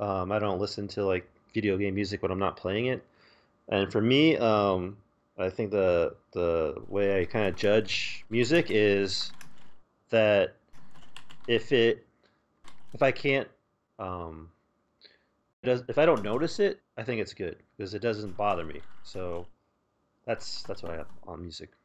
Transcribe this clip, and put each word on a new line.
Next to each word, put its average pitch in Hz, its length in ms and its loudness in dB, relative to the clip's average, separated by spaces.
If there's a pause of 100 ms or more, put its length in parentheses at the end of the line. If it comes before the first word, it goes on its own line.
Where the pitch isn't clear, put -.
Um, 95 320 -2
I 107 60 2
don't 98 200 0
listen 101 300 -4
to, 101 160 -2
like, 92 240 0 (240)
video 104 240 0
game 98 180 -2
music 98 260 -2
when 92 100 0
I'm 92 80 -2
not 95 180 -2
playing 104 300 -2
it. 127 180 -4 (640)
And 98 220 0
for 104 100 0
me, 139 360 6
um, 101 600 2 (400)
I 92 120 0
think 101 220 -4
the, 90 440 2 (160)
the 82 560 0
way 98 340 0
I 87 40 0
kinda 104 260 0
judge - 800 0
music 123 400 2
is 101 640 2 (800)
that 107 460 4 (920)
if 117 240 2
it, 117 340 4 (880)
if - 100 0
I 131 80 6
can't, 135 360 0 (520)
um, 85 500 -8 (1120)
it - 20 -4
does, 123 240 2
if 113 80 -4
I 147 80 6
don't 139 180 4
notice 127 360 -2
it, 202 220 2 (160)
I 117 60 -6
think 113 180 -2
it's - 120 -6
good 90 240 -8 (200)
'cause 98 160 -8
it 101 80 -6
doesn't 107 360 -4
bother 98 260 0
me. 76 180 -8 (220)
So 87 420 -8 (800)
that's, - 380 -6
that's - 180 -8
what 85 120 -6
I 82 40 -6
have 76 100 -8 (200)
on 85 140 -10
music. 85 300 -14 (140)